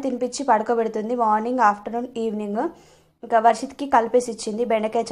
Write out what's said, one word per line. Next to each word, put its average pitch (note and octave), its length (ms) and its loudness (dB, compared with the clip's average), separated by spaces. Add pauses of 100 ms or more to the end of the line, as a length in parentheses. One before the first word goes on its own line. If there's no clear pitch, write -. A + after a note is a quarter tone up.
తినిపించి B3 460 -4
పడుకోబెడుతుంది A3 720 0
మార్నింగ్, A3+ 480 0
ఆఫ్టర్నూన్, A#3 380 -4 (160)
ఈవినింగ్. G#3+ 380 -4 (640)
ఇంకా A#3 220 4
వర్షిత్కి A#3 480 0
కలిపేసి A#3+ 400 4
ఇచ్చింది G#3+ 380 -6
బెండకాయ A3 400 0